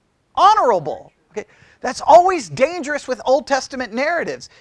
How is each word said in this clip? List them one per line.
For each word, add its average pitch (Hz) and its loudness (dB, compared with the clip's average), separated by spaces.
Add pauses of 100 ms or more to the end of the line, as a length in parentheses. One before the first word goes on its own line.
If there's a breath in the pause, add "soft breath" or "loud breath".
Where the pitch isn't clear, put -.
(340)
honorable. 277 2 (200)
Okay? 208 -10 (360 soft breath)
That's 247 -8
always 349 4
dangerous 277 -4
with 247 -8
Old 262 0
Testament 254 -6
narratives. 254 -6 (120)